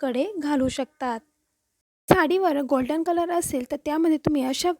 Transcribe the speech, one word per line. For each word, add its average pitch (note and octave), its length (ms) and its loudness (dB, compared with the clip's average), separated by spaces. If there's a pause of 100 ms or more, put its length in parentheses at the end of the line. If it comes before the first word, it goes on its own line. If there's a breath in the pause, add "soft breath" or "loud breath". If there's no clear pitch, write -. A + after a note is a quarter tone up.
कडे C4 260 -2 (120)
घालू C#4+ 300 0
शकतात. B3 520 -6 (880)
साडीवर F4 520 4
गोल्डन C#4 420 0
कलर E4+ 280 0
असेल D#4 400 -4
तर D4 140 -6
त्यामध्ये D#4 320 2
तुम्ही D4 280 0
अशा C#4 360 -2